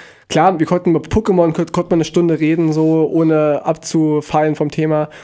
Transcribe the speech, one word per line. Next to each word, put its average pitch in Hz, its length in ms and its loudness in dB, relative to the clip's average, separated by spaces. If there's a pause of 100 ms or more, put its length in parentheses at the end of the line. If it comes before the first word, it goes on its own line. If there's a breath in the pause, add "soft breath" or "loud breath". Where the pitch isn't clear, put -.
(280 loud breath)
Klar, 170 300 2
wir 156 80 0
konnten 180 240 0
über 156 100 2
Pokémon, 180 520 0
kon-, 165 180 -4
konnte 170 200 -4
man 175 80 2
eine 160 60 0
Stunde 165 360 0
reden, 160 320 0
so 160 360 2
ohne 156 560 0
abzufallen 156 920 0
vom 151 160 -4
Thema. 156 360 -2 (140 loud breath)